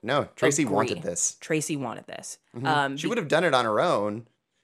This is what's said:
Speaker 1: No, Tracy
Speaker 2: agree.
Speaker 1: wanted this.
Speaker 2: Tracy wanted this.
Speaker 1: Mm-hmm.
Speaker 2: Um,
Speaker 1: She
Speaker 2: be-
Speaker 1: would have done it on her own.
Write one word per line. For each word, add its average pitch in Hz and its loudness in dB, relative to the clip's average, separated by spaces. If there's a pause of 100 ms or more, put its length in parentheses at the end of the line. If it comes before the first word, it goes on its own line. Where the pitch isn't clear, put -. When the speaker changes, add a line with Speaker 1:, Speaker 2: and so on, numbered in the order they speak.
Speaker 1:
No, 120 0
Tracy 147 2
Speaker 2:
agree. 104 0
Speaker 1:
wanted 104 0
this. - -4
Speaker 2:
Tracy 156 -2
wanted 120 -8
this. - -14 (160)
Speaker 1:
Mm-hmm. 123 -6
Speaker 2:
Um, 143 0
Speaker 1:
She 156 -8
Speaker 2:
be- 175 -2
Speaker 1:
would 233 -2
have 160 -4
done 151 2
it 160 2
on 123 6
her 107 2
own. 113 0 (360)